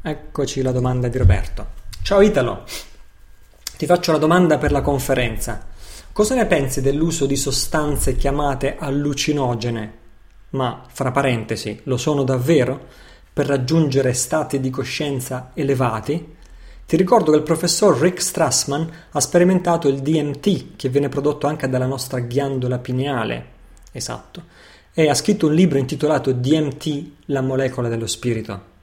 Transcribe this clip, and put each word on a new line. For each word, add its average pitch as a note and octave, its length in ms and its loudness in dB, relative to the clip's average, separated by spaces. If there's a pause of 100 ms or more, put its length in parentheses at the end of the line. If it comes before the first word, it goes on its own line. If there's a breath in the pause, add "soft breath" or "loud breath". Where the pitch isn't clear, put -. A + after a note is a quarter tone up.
Eccoci C#3 600 -6
la C3 80 0
domanda B2+ 380 0
di A#2+ 100 -2
Roberto. F#2 480 2 (360)
"Ciao G3+ 180 4
Italo, B2+ 460 4 (1080 loud breath)
ti - 100 -4
faccio E3+ 260 2
la D#3 60 4
domanda D#3 400 4
per C#3+ 120 0
la C#3+ 100 2
conferenza. B2+ 880 -2 (460 loud breath)
Cosa G#3+ 240 2
ne A#3 100 2
pensi C#3 340 0
dell'uso D3 460 0
di C#3 100 0
sostanze C#3+ 760 0
chiamate C#3 640 0
allucinogene, C3+ 1120 -2 (580)
ma C3 360 -4
fra B2+ 240 -4
parentesi, A#2 760 -2
lo B2+ 120 -2
sono C#3+ 260 0
davvero, C3 580 2 (520 loud breath)
per C#3+ 140 -2
raggiungere C3+ 680 2
stati C#3 480 -2
di C3 100 -2
coscienza C3 840 -6
elevati? C3+ 800 -2 (520 soft breath)
Ti E3 80 2
ricordo F3+ 360 6
che D3+ 40 6
il D#3 60 4
professor E3 580 2
Rick F3+ 220 2
Strassman D3 680 -2 (200 loud breath)
ha D3 100 -2
sperimentato F3 680 4
il C#3 120 2
D C3+ 80 -4 (140)
M C#3+ 180 -4
T, - 340 0
che - 140 -4
viene C#3 220 2
prodotto D3 360 -2
anche D3+ 220 -2
dalla B2+ 160 0
nostra C3 340 -4
ghiandola B2+ 600 -2
pineale." B2 680 -4 (480)
Esatto. - 520 -12 (500 loud breath)
"E D#3+ 120 4
ha C#3+ 80 4
scritto - 340 2
un D3 40 4
libro D#3 240 4
intitolato C3+ 560 0
D B2 260 0
M C#3+ 200 -2
T, D3+ 320 -6 (160)
la C#3 160 -2
molecola C3 480 -2
dello A2+ 160 -4
spirito." A2 760 -6